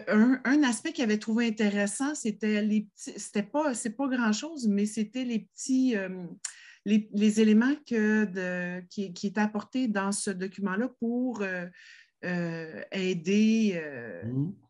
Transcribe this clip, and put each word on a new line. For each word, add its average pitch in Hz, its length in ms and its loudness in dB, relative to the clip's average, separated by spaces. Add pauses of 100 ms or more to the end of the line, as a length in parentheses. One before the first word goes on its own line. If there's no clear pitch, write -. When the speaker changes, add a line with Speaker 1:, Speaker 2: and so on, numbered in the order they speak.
Speaker 1:
un, 233 380 6
un 285 180 4
aspect 262 300 0
qu'ils 311 100 -2
avaient 214 160 2
trouvé 226 300 0
intéressant, 208 680 0
c'était 214 480 -2
les 214 200 2
petits, - 360 -14
c'était 202 240 -4
pas, 294 320 -2
c'est 220 220 -6
pas 277 100 -2
grand-chose, 247 640 0
mais 202 180 2
c'était 214 380 -4
les 233 160 -2
petits, 262 560 0
euh, 185 300 -6 (580)
les, 214 280 2
les 208 280 4
éléments 220 340 6 (100)
que 214 420 2
de, 180 600 -6
qui, 190 240 -8
qui 180 140 -8
étaient 196 140 -2
apportés 214 480 -2
dans 196 240 -2
ce 202 180 -4
document-là 190 580 -4 (120)
pour, 240 420 -4
euh, 185 240 -4 (580)
euh, 165 560 -4 (120)
aider, 196 800 2
euh, 120 500 -8
Speaker 2:
Mhm. 135 300 -2 (160)